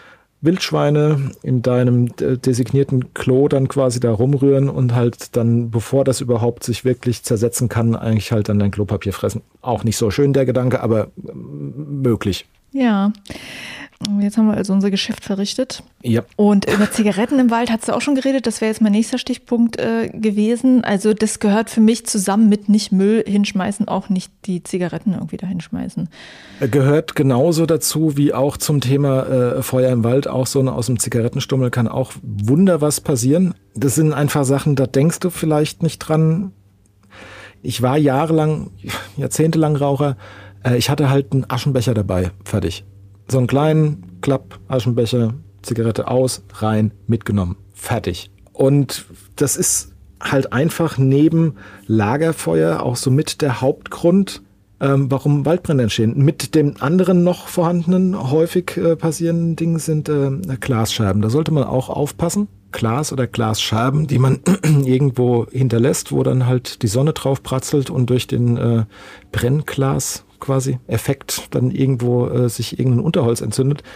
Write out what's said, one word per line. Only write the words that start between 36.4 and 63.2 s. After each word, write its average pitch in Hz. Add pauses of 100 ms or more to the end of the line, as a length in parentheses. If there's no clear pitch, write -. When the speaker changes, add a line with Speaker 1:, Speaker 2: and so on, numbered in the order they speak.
Speaker 1:
Ich 117
war 127
jahrelang, 156 (440)
jahrzehntelang 151
Raucher. 139 (480)
Äh, 123
ich 113
hatte 143
halt 139
einen 135
Aschenbecher 127
dabei. 92 (120)
Fertig. 92 (460)
So 131
einen 123
kleinen 151
Klapp-Aschenbecher, 120 (280)
Zigarette 113
aus, 127 (120)
rein, 107 (160)
mitgenommen. 101 (180)
Fertig. - (200)
Und 139 (320)
das 143
ist - (260)
halt -
einfach 156
neben 151 (320)
Lagerfeuer 160
auch 120
so -
mit 143
der 135
Hauptgrund, 170 (400)
ähm, 139
warum 139
Waldbrände 151
entstehen. 110
Mit 139
dem 151
anderen 175
noch 175
vorhandenen, 175
häufig, 165
äh, 165
passierenden 165
Ding 165
sind, 151
äh, 139 (300)
Glasscherben. 107
Da 107
sollte 151
man 151
auch 127
aufpassen. 170 (240)
Glas 120
oder 131